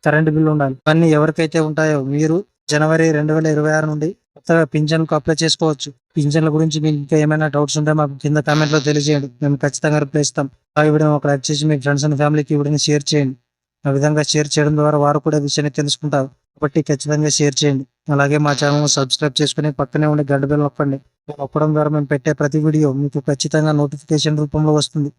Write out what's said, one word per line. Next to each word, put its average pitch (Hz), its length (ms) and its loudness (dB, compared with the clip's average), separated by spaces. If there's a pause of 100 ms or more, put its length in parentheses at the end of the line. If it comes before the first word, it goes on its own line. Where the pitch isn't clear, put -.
కరెంట్ 156 280 2
బిల్ 156 200 2
ఉండాలి. 139 220 -2 (100)
ఇవన్నీ 165 220 4 (100)
ఎవరికైతే 156 400 0 (100)
ఉంటాయో 156 300 0 (160)
మీరు 156 220 0 (360)
జనవరి 160 340 2 (100)
రెండు 151 200 0
వేల 156 180 0
ఇరవై 151 220 0
ఆరు 156 140 0
నుండి 151 180 -2 (280)
కొత్తగా 165 360 2
పింఛన్కు 156 460 0
అప్లై 156 240 -2
చేసుకోవచ్చు. 156 460 -2 (280)
పింఛన్ల 156 400 2
గురించి 156 280 0
మీకు 151 180 0
ఇంకా 143 220 -2
ఏమైనా 156 300 0
డౌట్స్ 147 260 0
ఉంటే 151 200 0
మాకు 143 220 -2
కింద 151 160 0 (100)
కామెంట్లో 151 380 2
తెలియజేయండి, 147 420 0 (140)
మేము 143 220 0
ఖచ్చితంగా 151 400 -2
రిప్లై 151 220 -2
ఇస్తాం. 143 200 -4 (280)
అలాగే 151 200 4
వీడియోని 151 240 2
ఒక 143 120 -4
లైక్ 139 180 -2
చేసి 147 220 -2
మీ 151 140 2
ఫ్రెండ్స్ 143 220 0
and 151 140 0
ఫ్యామిలీకి 147 340 0
ఈ 147 60 2
వీడియోని 143 260 0
షేర్ 147 240 0
చేయండి. 143 260 0 (500)
ఆ 143 100 0
విధంగా 151 260 2 (100)
షేర్ 151 220 0
చేయడం 151 260 2
ద్వారా 151 240 2
వారు 147 220 2
కూడా 156 200 0
విషయాన్ని 147 340 -4
తెలుసుకుంటారు, 143 480 -2 (260)
కాబట్టి 151 360 -2
ఖచ్చితంగా 147 480 -2
షేర్ 147 220 2
చేయండి. 139 240 0 (320)
అలాగే 143 300 2
మా 147 140 0
ఛానల్ను 147 360 0
సబ్స్క్రైబ్ 139 460 -2
చేసుకుని 151 280 -2 (100)
పక్కనే 151 320 0
ఉండే 147 200 0
గంట 139 200 0
బెల్ 147 140 0
నొక్కండి. 139 320 -4 (280)
ఇలా 151 160 -12
నొక్కడం 151 340 -2
ద్వారా 151 200 0
మేము 147 180 -2
పెట్టే 147 280 -2
ప్రతి 147 240 -2
వీడియో 151 240 2 (120)
మీకు 143 180 -4 (100)
ఖచ్చితంగా 151 520 0
నోటిఫికేషన్ 151 640 -2
రూపంలో 151 360 0
వస్తుంది. 147 380 -4